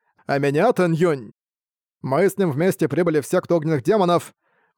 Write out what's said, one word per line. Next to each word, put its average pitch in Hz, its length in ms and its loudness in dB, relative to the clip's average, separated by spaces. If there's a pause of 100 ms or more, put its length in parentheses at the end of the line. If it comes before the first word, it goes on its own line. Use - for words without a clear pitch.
(260)
а 139 120 -2
меня 147 340 2
Тэн 180 200 0
Юнь. 147 400 -2 (720)
Мы 156 260 0
с - 80 -4
ним 185 160 0
вместе 165 360 0
прибыли 165 320 0
в 127 60 -4
секту 175 300 0
огненных 156 260 -2
демонов, 175 520 0 (440)